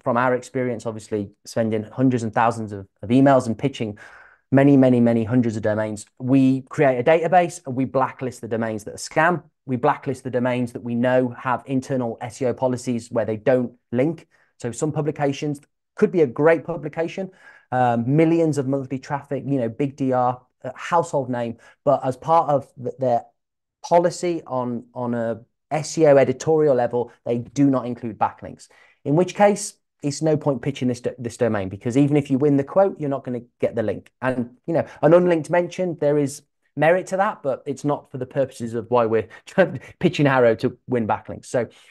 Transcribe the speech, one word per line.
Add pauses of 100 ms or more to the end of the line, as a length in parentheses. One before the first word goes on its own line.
from
our
experience,
obviously (140)
spending
hundreds
and
thousands
of, (160)
of
emails
and
pitching (520)
many,
many,
many
hundreds
of
domains, (140)
we
create
a
database
and
we
blacklist
the
domains
that
are
scam. (220)
We
blacklist
the
domains
that
we
know
have
internal
S
E
O
policies
where
they
don't (180)
link. (300)
So
some
publications (340)
could
be
a
great
publication, (400)
um,
millions
of
monthly
traffic,
you
know,
big
D
R, (240)
uh,
household
name, (280)
but
as
part
of
th-,
their (600)
policy
on, (100)
on
a (300)
S
E
O
editorial
level, (120)
they
do
not
include
backlinks, (360)
in
which
case (280)
it's
no
point
pitching
this
do-,
this
domain,
because
even
if
you
win
the
quote,
you're
not
gonna (180)
get
the
link. (100)
And, (100)
you
know, (180)
an
unlinked
mention,
there
is (320)
merit
to
that,
but
it's
not
for
the
purposes
of
why
we're (280)
<laughs>
pitching
Harrow
to (120)
win
backlinks.
So (220)